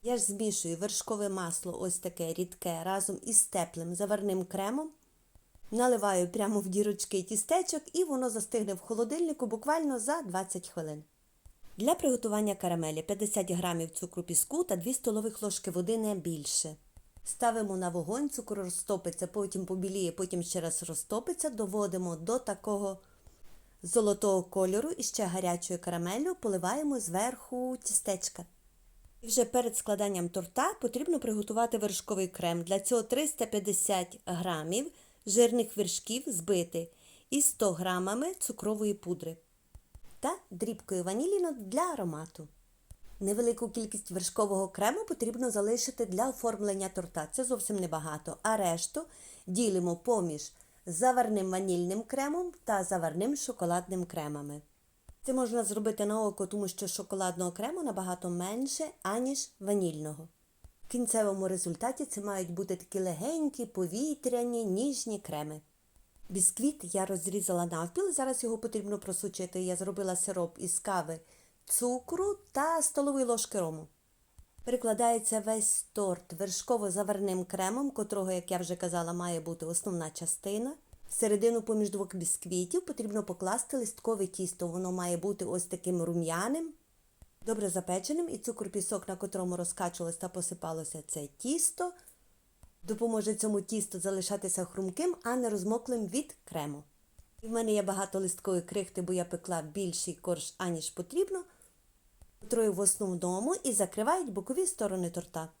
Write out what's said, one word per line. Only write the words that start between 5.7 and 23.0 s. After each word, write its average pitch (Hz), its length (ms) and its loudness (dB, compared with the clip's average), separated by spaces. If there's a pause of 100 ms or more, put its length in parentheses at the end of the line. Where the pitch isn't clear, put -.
Наливаю 208 580 4
прямо 208 320 2
в 190 80 -4
дірочки 202 540 2
тістечок, 311 600 2 (100)
і 359 120 2
воно 254 260 0
застигне 214 440 0
в 180 40 -6
холодильнику 262 680 0
буквально 277 520 0
за 285 240 0
двадцять 185 460 -4
хвилин. 151 360 -6 (720)
Для 269 180 4
приготування 214 600 2
карамелі 160 480 0
п'ятдесят 202 480 0
грамів 175 400 0
цукру 180 320 -6
піску 277 420 2
та 202 120 2
дві 185 180 0
столових 214 480 0
ложки 202 280 -2
води, 180 280 2
не 214 160 2
більше. 156 640 -2 (480)
Ставимо 220 520 2
на 180 120 0
вогонь, 175 420 0
цукор 214 280 -6
розтопиться, 180 680 -2
потім 190 400 -2
побіліє, 190 460 0
потім 180 300 -2
ще 170 180 -2
раз 165 220 -2
розтопиться, 233 680 -2
доводимо 190 680 0
до 175 220 0
такого 202 600 -2 (840)